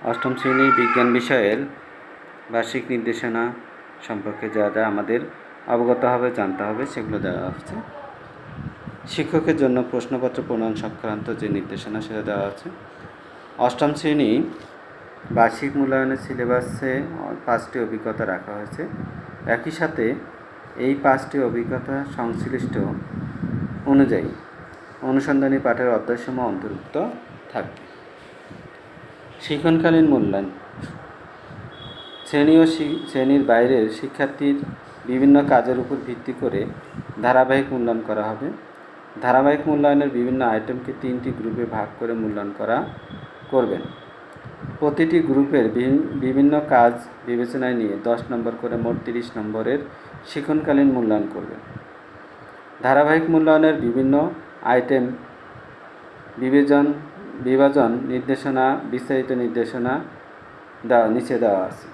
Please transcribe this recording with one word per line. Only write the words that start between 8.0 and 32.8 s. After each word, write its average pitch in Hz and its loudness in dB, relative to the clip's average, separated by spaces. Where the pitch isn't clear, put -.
শিক্ষকের 156 0
জন্য 127 2
প্রশ্নপত্র 123 -4
প্রণয়ন 113 -2
সংক্রান্ত 107 -8
যে 107 -6
নির্দেশনা, 101 -6
সেটা 107 -8
দেওয়া 101 -4
আছে। 101 -12
অষ্টম 127 0
শ্রেণী 147 2
বার্ষিক 135 0
মূল্যায়নের 131 0
সিলেবাসে 123 -4
পাঁচটি 120 -2
অভিজ্ঞতা 110 -4
রাখা 95 -6
হয়েছে। 104 -10
একই 117 -2
সাথে 156 -2
এই 131 0
পাঁচটি 139 2
অভিজ্ঞতা 127 -2
সংশ্লিষ্ট 117 -4
অনুযায়ী 135 4
অনুসন্ধানী 135 2
পাঠের 120 2
অধ্যায়সমূহ 120 -2
অন্তর্ভুক্ত 104 -6
থাকবে। 90 -8
শিক্ষণকালীন 160 4
মূল্যায়ন। 98 2
শ্রেণী 151 6
ও 165 10
শি-, 156 -2